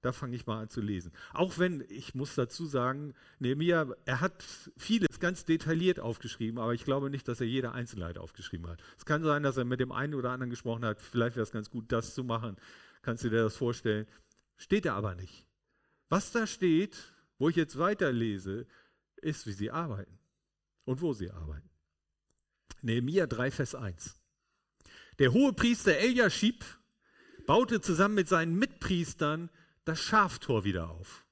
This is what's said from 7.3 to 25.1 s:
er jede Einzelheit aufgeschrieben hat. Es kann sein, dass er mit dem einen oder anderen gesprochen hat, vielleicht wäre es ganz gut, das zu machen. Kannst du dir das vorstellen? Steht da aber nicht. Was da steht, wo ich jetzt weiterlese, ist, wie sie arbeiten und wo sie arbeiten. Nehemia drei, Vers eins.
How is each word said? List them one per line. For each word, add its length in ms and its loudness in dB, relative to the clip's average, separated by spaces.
er 80 -2
jede 240 -2
Einzelheit 460 -8
aufgeschrieben 500 -12
hat. 160 -12
Es 80 -20
kann 180 0
sein, 200 2
dass 120 2
er 80 0
mit 160 -2
dem 140 0
einen 200 -2
oder 180 -2
anderen 180 -6
gesprochen 340 -4
hat, 160 -2
vielleicht 380 0
wäre 60 0
es 100 -6
ganz 160 -6
gut, 220 -8
das 220 0
zu 120 -6
machen. 320 -4
Kannst 220 -4
du 60 0
dir 140 4
das 120 0
vorstellen? 500 0
Steht 260 0
da 120 0
aber 200 -4
nicht. 320 -14
Was 240 0
da 140 2
steht, 680 2
wo 100 4
ich 80 4
jetzt 240 0
weiterlese, 880 0
ist, 320 -6
wie 60 -6
sie 180 -4
arbeiten 480 -6
und 160 -2
wo 140 0
sie 180 -4
arbeiten. 380 -10
Nehemia 440 2
drei, 260 -2
Vers 220 -4
eins. 440 -10